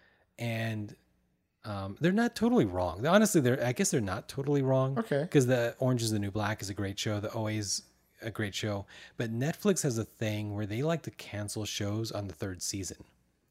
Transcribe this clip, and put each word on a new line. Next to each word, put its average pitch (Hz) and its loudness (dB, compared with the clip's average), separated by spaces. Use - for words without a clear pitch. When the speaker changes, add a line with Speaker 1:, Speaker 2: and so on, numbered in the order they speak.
Speaker 1:
And, 113 -4
um, 101 -6
they're 170 4
not 233 2
totally 226 4
wrong. 90 -2
Honestly, 196 6
they're, 127 4
I 123 2
guess 190 0
they're 139 2
not 101 -4
totally 143 0
wrong. 131 2
Speaker 2:
Okay. 151 0
Speaker 1:
'Cause 131 8
the 120 2
Orange 127 2
is 110 2
the 107 2
New 101 -2
Black 104 -2
is 101 -8
a 101 -4
great 98 -4
show. 104 -2
The 104 -4
O 110 -2
A 107 -2
is 98 -4
a 110 -6
great 104 -4
show. 101 -4
But 117 -2
Netflix 160 2
has 120 2
a 110 0
thing 104 -4
where 104 -4
they 107 -2
like 165 0
to - -8
cancel 104 -6
shows 110 -2
on 101 -6
the 92 -10
third 92 -6
season. - -6